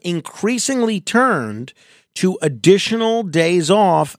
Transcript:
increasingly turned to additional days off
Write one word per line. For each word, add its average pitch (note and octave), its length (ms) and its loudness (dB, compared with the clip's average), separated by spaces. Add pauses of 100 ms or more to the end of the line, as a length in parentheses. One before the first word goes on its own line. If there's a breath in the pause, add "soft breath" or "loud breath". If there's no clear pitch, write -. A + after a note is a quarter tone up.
increasingly A3 960 -2
turned C3+ 720 -2 (420 soft breath)
to F#3 260 -2
additional G#3 840 2
days E3 440 0
off F3 500 2